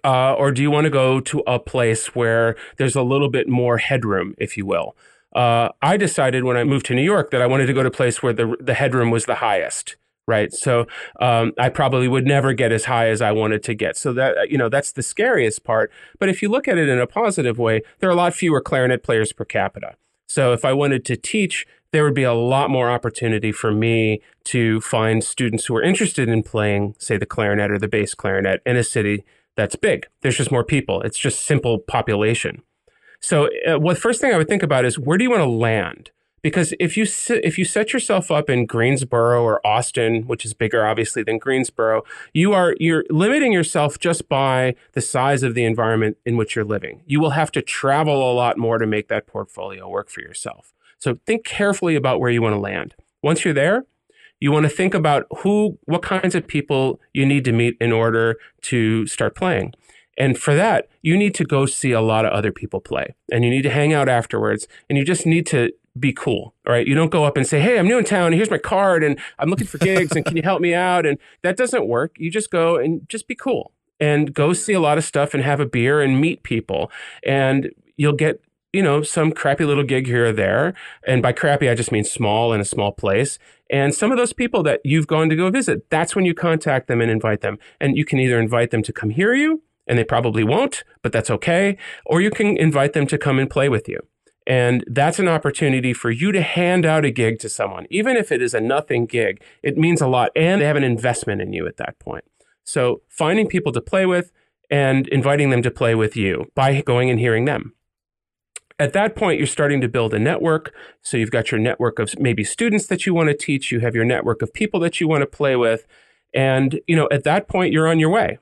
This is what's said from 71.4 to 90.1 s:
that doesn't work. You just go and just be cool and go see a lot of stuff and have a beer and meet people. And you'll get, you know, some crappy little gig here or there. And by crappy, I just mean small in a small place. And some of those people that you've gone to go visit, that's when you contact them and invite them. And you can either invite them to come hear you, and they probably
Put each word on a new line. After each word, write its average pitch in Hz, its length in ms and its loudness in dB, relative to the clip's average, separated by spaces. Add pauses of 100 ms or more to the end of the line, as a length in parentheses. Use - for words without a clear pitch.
that 185 140 0
doesn't 240 300 0
work. 120 320 -2
You 165 120 -6
just 208 200 -4
go 170 260 2
and 147 320 -2
just - 180 -10
be 247 80 -8
cool - 380 -4 (280)
and 147 340 2
go 151 180 2
see 180 200 -2
a 190 80 2
lot 151 180 2
of 156 60 -2
stuff 143 300 -2
and 143 80 -2
have 143 180 0
a 143 60 0
beer 123 340 2
and 135 200 2
meet 160 220 0
people. 95 480 -4 (340)
And 135 460 2 (260)
you'll 147 160 2
get, 147 280 0 (320)
you 196 100 2
know, 147 200 4
some 156 300 0
crappy 143 320 0
little 143 200 2
gig 131 220 0
here 120 200 2
or 113 60 2
there. 107 420 0 (320)
And 127 160 2
by 123 100 2
crappy, 143 360 0
I 120 60 2
just 117 180 -4
mean 107 120 0
small 113 480 0
in 107 80 2
a 101 40 -2
small 101 280 -2
place. 107 460 -2 (320)
And 139 240 2
some 214 160 0
of 262 80 2
those 240 140 0
people 240 320 -2
that 147 200 0
you've 147 220 2
gone 160 220 2
to 156 80 2
go 180 140 0
visit, 202 400 -2
that's 165 240 0
when 190 100 2
you 175 100 2
contact 160 520 0
them 117 140 0
and 113 100 2
invite 110 300 0
them. 101 180 -6 (220)
And 139 160 0
you 147 80 0
can 143 140 0
either 127 200 2
invite 113 320 0
them 113 120 0
to 113 100 -6
come - 180 -4
hear 185 220 0
you, 302 300 0 (240)
and 120 120 0
they 113 60 2
probably 117 400 0